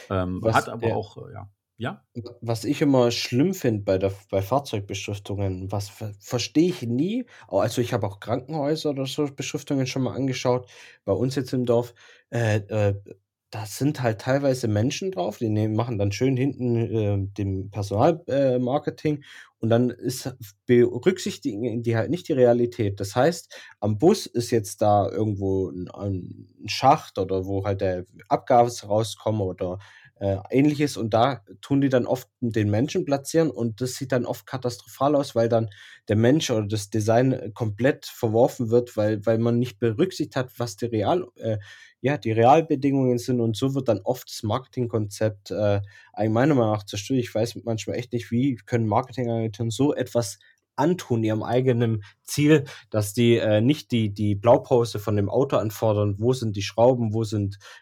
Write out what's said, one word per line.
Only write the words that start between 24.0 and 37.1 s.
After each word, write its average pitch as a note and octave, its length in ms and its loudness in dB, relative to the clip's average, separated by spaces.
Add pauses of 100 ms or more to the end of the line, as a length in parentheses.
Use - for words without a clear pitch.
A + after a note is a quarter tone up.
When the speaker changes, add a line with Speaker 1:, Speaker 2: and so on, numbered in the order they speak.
Speaker 2:
ist A#2 240 -4
jetzt A2 320 -2
da G#2 260 4
irgendwo F#2+ 640 -2
ein, F2+ 200 -10
ein - 580 -8 (180)
Schacht C#3 520 2
oder F#2+ 280 -2
wo G2 180 -2
halt G2+ 180 -2
der F#2 220 -2 (240)
Abgas A#2+ 600 2
rauskommt A2 540 0
oder, F#2 360 -4 (400)
äh, G2 200 0 (120)
Ähnliches C#3+ 460 2
und G#2+ 160 -4
da A#2+ 300 2 (180)
tun C#3 220 0
die C#3 80 2
dann B2 160 2
oft C3 220 -4 (120)
den G#2+ 300 0
Menschen A#2 340 0
platzieren C#3+ 460 0
und A#2 320 -6
das B2+ 140 -4
sieht C3 160 -6
dann B2 120 0
oft - 220 -8
katastrophal C3 680 -2
aus, C#3 200 -2
weil A#2 160 2
dann A2+ 180 2 (400)
der G#2 80 2
Mensch C3 340 4
oder A2 160 0
das G#2 220 -4
Design A2+ 640 2